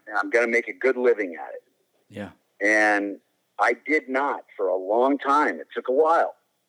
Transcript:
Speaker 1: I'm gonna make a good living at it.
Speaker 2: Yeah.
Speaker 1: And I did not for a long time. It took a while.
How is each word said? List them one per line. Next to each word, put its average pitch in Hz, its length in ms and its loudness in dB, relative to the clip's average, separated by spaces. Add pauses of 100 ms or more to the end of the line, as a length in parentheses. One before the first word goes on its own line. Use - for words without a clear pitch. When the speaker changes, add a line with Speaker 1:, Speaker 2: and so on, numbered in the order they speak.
(200)
Speaker 1:
I'm 101 100 -4
gonna 117 180 2
make 117 200 -2
a 104 40 -10
good 127 240 0
living 107 400 0
at - 180 -14
it. - 60 -18 (520)
Speaker 2:
Yeah. 98 180 -10 (300)
Speaker 1:
And 104 580 2 (400)
I 117 160 2 (120)
did 147 220 -2
not 131 360 -4 (120)
for 95 120 -2
a 92 80 0
long 117 420 2
time. 139 420 0
It - 140 -16
took 117 140 -6
a 131 40 0
while. 156 420 2 (340)